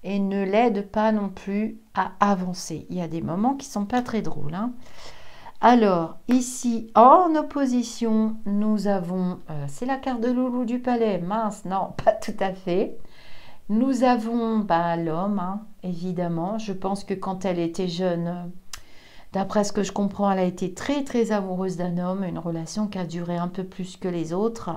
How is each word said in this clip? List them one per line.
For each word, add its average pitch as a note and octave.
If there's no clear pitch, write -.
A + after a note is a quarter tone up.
et G3
ne G3
l'aide G3+
pas A3
non G#3
plus G3+
à F#3+
avancer. F#3
Il F3
y F3+
a E3
des D#3+
moments G3+
qui C#4
sont G3+
pas B3
très A3+
drôles, D3+
hein. A#3
Alors, G3+
ici, A#3+
en D#4
opposition, A#3
nous G3+
avons, F3+
euh, D3
c'est F#3
la C4
carte C4
de B3
Loulou B3
du B3
Palais. A3+
Mince, G#3
non, F#3
<laughs> -
pas -
tout -
à F#3+
fait. F#3
Nous A#3+
avons, A3+
bah, E3+
l'homme, E3+
hein, F#3+
évidemment. F3
Je G#3+
pense G3
que G3+
quand F#3+
elle F3
était E3+
jeune, E3+
euh, F3
d'après G3
ce G#3
que G#3
je F#3+
comprends, G3+
elle F#3+
a F#3
été F3+
très, C#4
très A#3
amoureuse F#3+
d'un F3
homme, F#3
une E3
relation E3
qui G3+
a F#3
duré E3+
un F3
peu F3+
plus F#3
que F#3
les E3
autres. G#3+